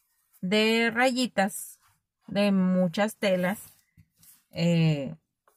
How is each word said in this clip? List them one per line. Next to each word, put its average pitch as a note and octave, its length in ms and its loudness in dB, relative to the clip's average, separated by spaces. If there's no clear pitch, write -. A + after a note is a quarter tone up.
de A3 540 0
rayitas, A#3+ 840 -2
de G3+ 240 0
muchas F#3 680 0
telas, F#3 420 -2
eh, E3 640 0